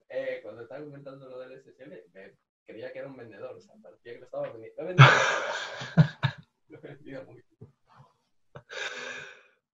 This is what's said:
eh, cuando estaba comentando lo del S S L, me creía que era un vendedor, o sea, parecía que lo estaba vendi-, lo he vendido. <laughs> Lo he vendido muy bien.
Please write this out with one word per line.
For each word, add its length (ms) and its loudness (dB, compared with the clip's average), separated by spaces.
eh, 360 -4
cuando 180 -12
estaba 220 -12
comentando 440 -14
lo 120 -12
del 140 -14
S 180 -20
S 120 -20
L, 300 -16
me 220 -18
creía 280 -10
que 60 -8
era 100 -8
un 80 -14
vendedor, 380 -12
o 40 -18
sea, 220 -20
parecía 320 -16
que 60 -14
lo 60 -18
estaba 220 -4
vendi-, 300 -12
lo 60 -6
he 20 -6
vendido. 240 12
<laughs> 1600 2
Lo 80 -16
he 40 -18
vendido 440 -14
muy 100 -20
bien. 380 -20